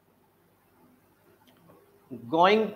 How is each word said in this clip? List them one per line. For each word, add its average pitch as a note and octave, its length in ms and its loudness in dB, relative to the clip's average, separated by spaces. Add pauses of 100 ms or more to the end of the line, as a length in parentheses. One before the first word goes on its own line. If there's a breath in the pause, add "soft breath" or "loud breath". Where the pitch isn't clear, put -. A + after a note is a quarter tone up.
(2250)
going G3+ 300 4 (100)